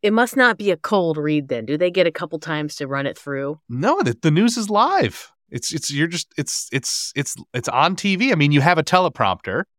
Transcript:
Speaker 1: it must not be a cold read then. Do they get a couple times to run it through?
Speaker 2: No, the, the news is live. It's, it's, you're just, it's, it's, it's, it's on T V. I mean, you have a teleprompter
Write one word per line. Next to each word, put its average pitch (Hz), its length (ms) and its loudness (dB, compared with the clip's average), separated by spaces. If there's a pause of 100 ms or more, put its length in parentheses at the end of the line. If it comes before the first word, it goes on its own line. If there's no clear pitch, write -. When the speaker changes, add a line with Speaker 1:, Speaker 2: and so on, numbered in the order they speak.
Speaker 1:
it 208 100 2
must 233 240 0
not 247 220 2
be 202 140 0
a 160 40 2
cold 170 400 0
read 151 320 0
then. 117 160 -4
Do 143 140 -4
they 180 120 2
get 175 180 2
a - 20 2
couple 160 300 -8
times 151 360 -6
to 143 120 -8
run 139 180 -4
it - 100 -6
through? 139 520 -8
Speaker 2:
No, 208 340 0
the, 123 180 0
the 156 120 4
news 226 240 4
is 214 120 -6
live. 240 640 0 (180)
It's, - 240 -8
it's, 139 200 -4
you're 147 160 0
just, 170 280 -8
it's, - 360 -6
it's, - 420 -4
it's, - 220 -6 (180)
it's 123 140 -4
on 156 260 2
T 190 220 0
V. 254 160 0
I - 20 4
mean, 147 180 4
you 143 100 6
have 170 160 4
a 160 40 0
teleprompter 127 840 0 (140)